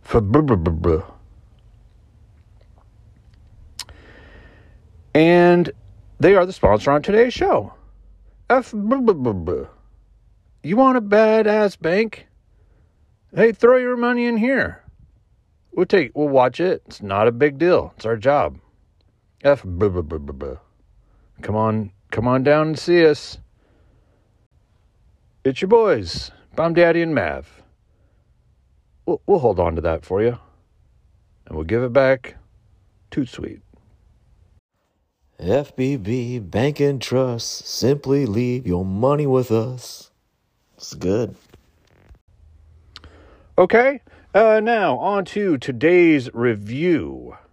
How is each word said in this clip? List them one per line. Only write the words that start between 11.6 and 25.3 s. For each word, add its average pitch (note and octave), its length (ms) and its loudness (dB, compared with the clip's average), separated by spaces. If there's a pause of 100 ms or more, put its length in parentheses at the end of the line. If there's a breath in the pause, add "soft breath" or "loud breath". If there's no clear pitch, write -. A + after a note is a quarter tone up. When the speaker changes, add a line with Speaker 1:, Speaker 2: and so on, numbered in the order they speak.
Speaker 1:
bank? G3 480 -4 (1040)
Hey, A3 180 4
throw B3 260 4
your B3 200 -2
money A#3+ 280 0
in A#3 120 -2
here. G#3+ 460 -2 (920)
We'll F3+ 120 0
take, - 300 0
we'll D3 140 -2
watch B2+ 300 2
it. F3 260 -2
It's - 160 -20
not G2+ 260 0
a A#2+ 40 4
big C#3 260 -2
deal. D3+ 400 0
It's - 80 -18
our A2+ 100 -2
job. G#2+ 420 0 (840)
F C#3+ 200 2
br-, F#2+ 260 -2
br-, F2 120 -4
br-, D2+ 160 -10
br-, C#2+ 140 -12
br-. C2+ 220 -12 (880)
Come G#2 140 -6
on, A2 360 -2 (200)
come A2+ 160 -4
on B2+ 160 0
down D3+ 240 2
and D#3 120 -6
see E3+ 260 4
us. - 340 0 (2000)